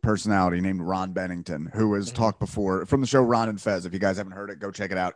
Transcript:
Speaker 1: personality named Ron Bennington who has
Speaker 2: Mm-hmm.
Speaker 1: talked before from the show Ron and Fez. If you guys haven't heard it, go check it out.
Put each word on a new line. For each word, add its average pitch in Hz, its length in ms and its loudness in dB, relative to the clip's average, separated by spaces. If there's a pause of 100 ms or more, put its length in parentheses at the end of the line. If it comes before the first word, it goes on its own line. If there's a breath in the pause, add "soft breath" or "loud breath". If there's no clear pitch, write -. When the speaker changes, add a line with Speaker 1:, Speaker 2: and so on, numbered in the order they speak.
Speaker 1:
personality 98 580 4
named 95 200 -2
Ron 92 320 -2
Bennington 87 600 -6
who 107 200 2
has 101 140 -2
Speaker 2:
Mm-hmm. - 80 -10
Speaker 1:
talked 113 240 2
before 95 460 -2
from 139 160 2
the 127 40 0
show 135 140 6
Ron 117 300 4
and 101 100 -6
Fez. 95 240 0
If 85 80 -8
you 95 60 -4
guys 95 180 2
haven't 98 160 -8
heard 101 160 -10
it, 101 100 -12
go 101 120 -8
check 98 200 -6
it 95 60 -2
out. 90 200 0